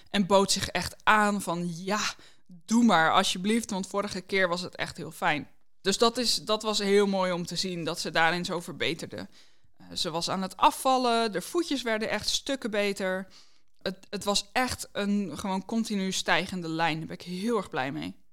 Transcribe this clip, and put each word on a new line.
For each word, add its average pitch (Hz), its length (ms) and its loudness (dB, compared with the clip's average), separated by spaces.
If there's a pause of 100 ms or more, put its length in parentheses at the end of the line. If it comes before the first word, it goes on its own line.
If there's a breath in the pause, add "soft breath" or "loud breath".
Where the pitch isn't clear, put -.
(100)
en 202 160 0
bood 196 260 4
zich - 160 -2
echt - 340 -4
aan 208 400 4
van, 175 340 -4
"Ja, 190 240 -2 (460 loud breath)
doe 220 380 2
maar 160 280 6
alsjeblieft, 196 580 2
want 190 160 -4
vorige 196 340 -6
keer 185 280 0
was 175 120 -2
het - 160 -10
echt - 200 -6
heel 160 140 -10
fijn." 156 380 -2 (320)
Dus 190 180 0
dat 233 200 4
is, 226 260 0
dat 214 180 0
was 214 160 0
heel 202 280 4
mooi 185 260 0
om 170 140 -4
te 175 100 -8
zien, 175 280 -4
dat 165 160 -4
ze 180 100 -6
daarin 165 340 4
zo 175 160 -4
verbeterde. 135 680 -6 (480 soft breath)
Eh, 185 100 -20 (100)
ze 175 140 -2
was 170 200 -2
aan 190 120 -2
het 185 140 -6
afvallen, 247 760 4
de 180 100 -2
voetjes 302 400 -2
werden 220 280 -2
echt - 180 -4
stukken 262 420 -2
beter. 196 580 -2 (540 soft breath)
Het, - 280 -8
het 202 140 -8
was 202 280 0
echt - 400 -2
een 202 460 -2
gewoon 190 260 -2
continu 202 480 -2
stijgende 175 560 0
lijn, 160 300 0
daar 160 80 -8
ben 175 100 -10
ik - 60 -14
heel 190 340 -2
erg 190 140 -4
blij 139 220 -2
mee. 156 240 -8 (160)